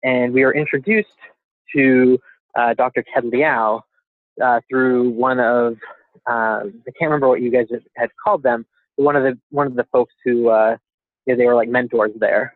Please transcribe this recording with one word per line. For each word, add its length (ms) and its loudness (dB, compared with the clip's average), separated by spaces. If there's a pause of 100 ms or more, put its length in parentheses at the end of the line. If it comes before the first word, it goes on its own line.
And 300 0
we 120 2
were 100 2
introduced 540 -2 (680)
to, 420 4 (380)
uh, 180 2
Doctor 300 -2 (100)
Ted 120 -2
Liao, 580 -2 (580)
uh, 260 2
through 420 0
one 280 -2
of, 400 0 (480)
uh, 380 -2
I 340 -14
can't 120 -2
remember 180 0
what 140 2
you 80 -2
guys 180 0 (280)
had 200 -4
called 260 -2
them, 240 -2 (300)
but 80 0
one 100 2
of 80 2
the, 160 -2 (120)
one 180 -2
of 80 -8
the 160 -2
folks 200 0 (120)
who, 240 0
uh, 280 2 (480)
you 80 -2
know, 60 0
they 80 4
were, 80 4
like, 140 2
mentors 480 -2
there. 400 -2